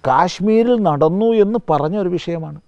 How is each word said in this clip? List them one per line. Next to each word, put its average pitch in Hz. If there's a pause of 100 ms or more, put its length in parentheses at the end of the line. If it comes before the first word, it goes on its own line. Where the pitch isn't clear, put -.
കാശ്മീരിൽ 214 (120)
നടന്നു 160 (180)
എന്ന് 214 (100)
പറഞ്ഞ 156
ഒരു 180
വിഷയമാണ്. 160